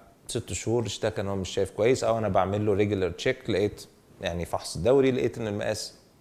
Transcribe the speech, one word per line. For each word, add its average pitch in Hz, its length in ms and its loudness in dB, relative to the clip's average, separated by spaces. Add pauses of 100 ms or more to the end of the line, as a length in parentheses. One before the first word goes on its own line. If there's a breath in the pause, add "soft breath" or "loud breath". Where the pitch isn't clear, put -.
(280)
ست 113 260 -6
شهور 113 320 0
اشتكى 107 360 -4
إن 98 60 -4
هو 98 80 -2
مش 95 140 -4
شايف 98 220 -2
كويس، 117 320 2
أو 113 140 2
أنا 110 100 0
بعمل 98 380 2
له 107 80 4
ريجولار 98 360 2
تشيك - 400 -2
لقيت، 101 360 0 (360)
يعني 87 240 -4
فحص - 320 -8
دوري، 131 340 4
لقيت 123 260 0
إن 117 100 -6
المقاس 107 460 -4 (280)